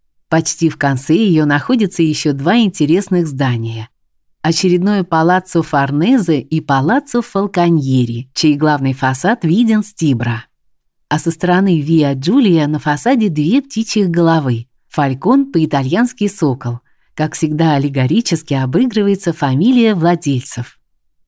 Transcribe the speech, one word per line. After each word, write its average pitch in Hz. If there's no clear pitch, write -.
Почти 165
в -
конце 139
её 175
находятся 175
ещё 151
два 151
интересных 180
здания. 117
Очередное 180
Палаццо 170
Форнезе 156
и 160
Палаццо 196
Фалконьери, 139
чей 151
главный 139
фасад 139
виден 220
с -
Тибра. 117
А 151
со 160
стороны 180
Виа 147
Джулия 165
на 151
фасаде 214
две 160
птичьих 214
головы. 160
Фалькон 170
по-итальянски 160
сокол. 127
Как 151
всегда, 156
аллегорически 139
обыгрывается 196
фамилия 214
владельцев. 156